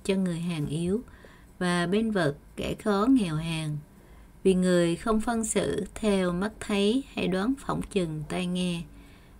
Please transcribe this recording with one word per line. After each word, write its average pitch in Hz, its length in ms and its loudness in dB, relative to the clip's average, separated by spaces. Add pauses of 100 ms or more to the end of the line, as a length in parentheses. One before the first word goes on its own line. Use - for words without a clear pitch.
cho 196 100 2
người 185 240 0
hèn 170 280 -4
yếu, 170 340 -2 (580)
và 175 280 0
bên 214 240 0
vực 170 260 0 (200)
kẻ - 180 -4
khó 208 360 0
nghèo 202 260 4
hèn. 160 400 -4 (680)
Vì 190 120 6
người 175 420 4
không 220 240 0
phân 226 240 -2
xử - 400 0 (100)
theo 190 380 2
mắt 190 280 -2
thấy 208 440 2 (100)
hay - 140 -2
đoán 190 300 0
phỏng - 240 -4
chừng 160 460 -2
tai 180 180 -4
nghe. 180 360 -2 (580)